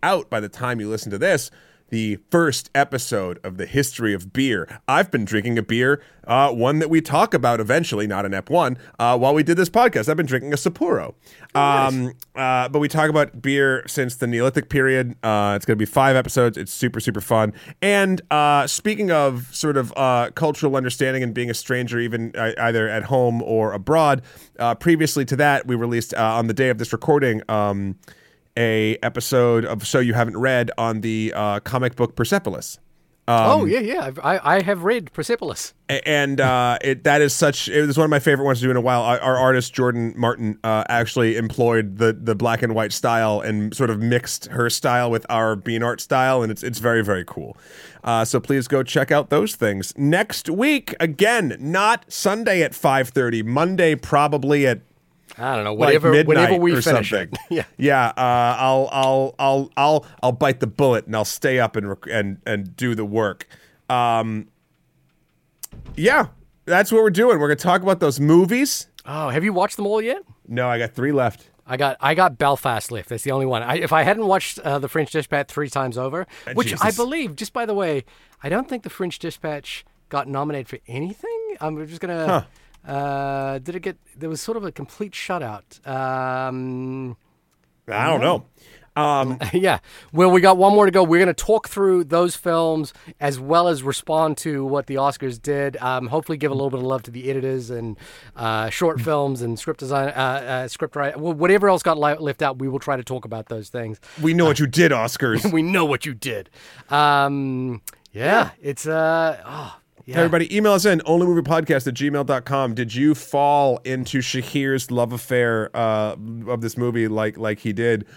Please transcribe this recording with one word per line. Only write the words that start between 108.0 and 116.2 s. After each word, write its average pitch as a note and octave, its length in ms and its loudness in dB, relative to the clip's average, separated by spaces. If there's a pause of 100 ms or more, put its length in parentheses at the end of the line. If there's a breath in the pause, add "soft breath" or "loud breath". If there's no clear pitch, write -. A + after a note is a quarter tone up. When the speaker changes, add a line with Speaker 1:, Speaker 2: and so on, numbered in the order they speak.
Speaker 2:
yeah, G#2+ 100 -8
Speaker 1:
Yeah. G3+ 260 2 (120)
Speaker 2:
it's, C#3+ 260 -8
uh, D#3+ 580 0
oh, C#3+ 300 -14 (300)
yeah. C3 140 -6
Speaker 1:
Everybody, E3 360 2
email G#3 160 4
us F#3+ 140 4
in, F3+ 200 4
only E3+ 220 4
movie E3+ 140 2
podcast D3+ 460 0
at B2 80 -4
gmail C#3+ 320 -2
dot C3 180 -2
com. C3+ 300 -2
Did A#2 200 -6
you D3 200 4
fall C#3+ 680 2
into C3 360 -4
Shahir's C3+ 680 -2
love A#2+ 220 0
affair, A#2+ 640 0
uh, G#2+ 420 -2 (320)